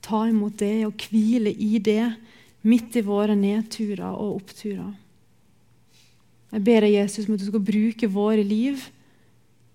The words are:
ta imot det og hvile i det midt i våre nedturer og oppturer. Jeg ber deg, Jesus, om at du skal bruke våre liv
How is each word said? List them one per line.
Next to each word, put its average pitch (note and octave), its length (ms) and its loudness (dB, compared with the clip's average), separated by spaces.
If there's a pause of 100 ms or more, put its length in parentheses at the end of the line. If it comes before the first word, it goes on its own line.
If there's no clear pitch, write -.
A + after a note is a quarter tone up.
ta A3 260 -2
imot G#3 300 0
det G#3+ 320 -2
og G#3+ 80 -12
hvile A3 560 0
i G#3+ 240 -2
det G#3+ 320 2 (560)
midt A#3 320 4
i A3 80 0
våre G3+ 320 2
nedturer G3+ 720 -2
og G3 320 -6
oppturer. G3 520 -10 (1600)
Jeg G#3 80 -2
ber A3 220 6
deg, G#3 80 4
Jesus, G3+ 340 0
om G#3+ 60 0
at G3 80 -4
du G3 80 -6
skal G#3 180 -2
bruke A3 400 0
våre G#3 380 2
liv A#3+ 340 -2 (960)